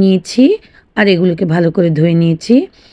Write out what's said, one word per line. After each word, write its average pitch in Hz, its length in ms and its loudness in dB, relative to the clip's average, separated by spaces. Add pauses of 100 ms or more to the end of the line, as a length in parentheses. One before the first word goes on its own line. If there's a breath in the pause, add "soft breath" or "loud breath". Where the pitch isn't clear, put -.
নিয়েছি, 190 400 0 (540 soft breath)
আর 208 100 0
এগুলোকে 180 380 0
ভালো 170 300 0
করে 175 220 0
ধুয়ে 165 240 0
নিয়েছি। 165 340 0 (380 soft breath)